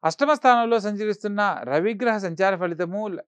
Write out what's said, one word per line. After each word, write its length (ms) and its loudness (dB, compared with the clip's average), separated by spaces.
అష్టమ 300 0
స్థానంలో 460 4
సంచరిస్తున్న 600 -4
రవిగ్రహ 500 0
సంచార 380 0
ఫలితము 440 -4